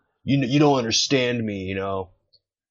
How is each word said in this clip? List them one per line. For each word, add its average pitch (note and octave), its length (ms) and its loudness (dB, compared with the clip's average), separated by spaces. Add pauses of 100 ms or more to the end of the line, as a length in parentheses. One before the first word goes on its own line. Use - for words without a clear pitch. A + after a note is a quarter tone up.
(240)
"You, C3+ 200 0
you B2+ 140 0
don't C#3+ 200 6
understand A#2+ 680 0
me, G2 200 -6
you F#2+ 100 -6
know. F#2+ 320 -6 (640)